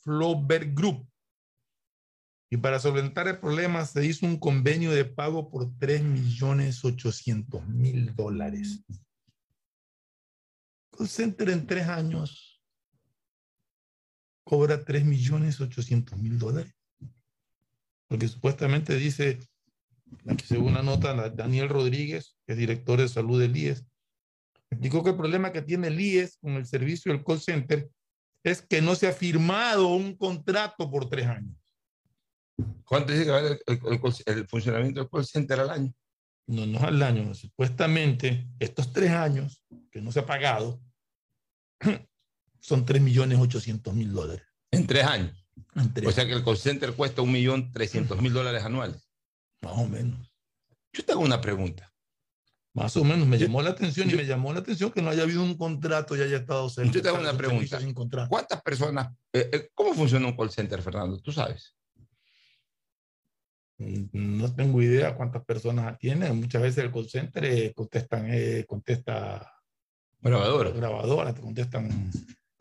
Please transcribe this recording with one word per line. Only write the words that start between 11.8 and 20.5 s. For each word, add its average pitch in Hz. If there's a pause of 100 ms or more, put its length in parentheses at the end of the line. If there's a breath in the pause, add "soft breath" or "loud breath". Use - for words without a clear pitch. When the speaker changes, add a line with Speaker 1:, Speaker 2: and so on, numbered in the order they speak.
Speaker 1:
años 160 (1800)
cobra 147
tres 143
millones 147
ochocientos 120
mil 113
dólares. 143 (1300)
Porque 113
supuestamente 143
dice, 139 (920)
aquí -
según 123